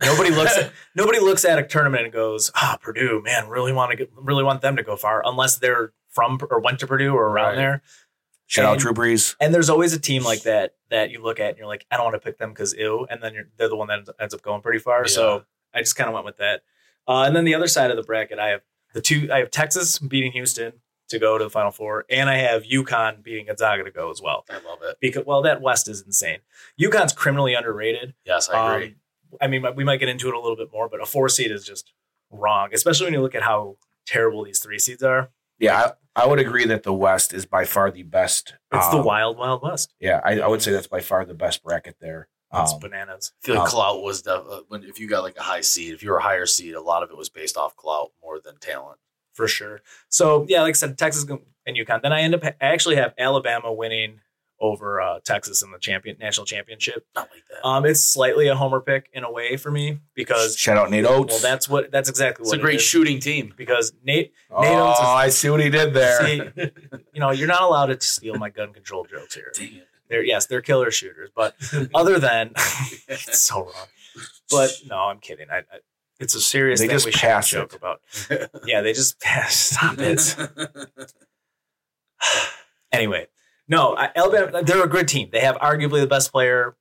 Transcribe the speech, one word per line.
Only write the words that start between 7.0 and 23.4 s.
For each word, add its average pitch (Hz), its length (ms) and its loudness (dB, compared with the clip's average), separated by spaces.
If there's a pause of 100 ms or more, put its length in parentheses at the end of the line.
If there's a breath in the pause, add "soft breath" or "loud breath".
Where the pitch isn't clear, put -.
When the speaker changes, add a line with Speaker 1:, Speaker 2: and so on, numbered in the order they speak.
Speaker 1:
or 117 140 4
around 107 220 2
Speaker 2:
Right. 101 60 -2
Speaker 1:
there. 135 260 0 (640 soft breath)
Speaker 3:
Shout - 200 2
out 107 60 6
Speaker 1:
And 135 80 2
Speaker 3:
Drew 120 120 0
Brees. 113 480 2
Speaker 1:
and 156 140 4
there's 165 160 4
always 165 240 4
a 156 60 -4
team 135 240 -2
like 110 180 0
that 107 320 0 (160)
that 110 200 0
you 117 120 -14
look 110 180 -4
at 104 100 -2
and - 80 -10
you're 110 80 -16
like, 104 240 -12
"I 123 60 0
don't 120 80 0
wanna 113 160 -2
pick 110 180 -12
them 110 160 -10
'cause 104 200 -6
ew," 110 360 -4
and 117 120 -12
then 110 120 -10
you're, 107 220 -16
they're 113 120 0
the 110 80 -2
one 107 120 -6
that 104 100 -4
ends, 101 120 -16 (100)
ends 104 140 -8
up 101 80 -14
going 104 200 -6
pretty 117 160 -2
far. 123 240 2
Speaker 2:
Yeah. 120 60 -2
Speaker 1:
So 107 360 2 (300)
I 120 60 -2
just - 160 -2
kinda 120 160 -2
went 98 120 -8
with 104 140 -16
that. 101 240 -2 (460)
Uh, 131 180 4
and 147 80 2
then 170 100 2
the 160 100 2
other 165 120 0
side 139 240 2
of 120 60 -2
the 113 60 -6
bracket, 107 360 -4
I 104 100 -2
have 101 120 -2 (340)
the 110 60 -6
two, 147 320 0
I 139 60 2
have 127 120 0
Texas 151 480 -2
beating 131 340 -4
Houston 123 420 -6 (340)
to 113 100 -6
go 110 200 4
to 107 60 0
the 107 60 -6
Final 104 220 0
Four, 107 380 -6
and 135 200 2
I 135 60 2
have 120 280 0
UConn 113 580 -2
beating 110 240 -12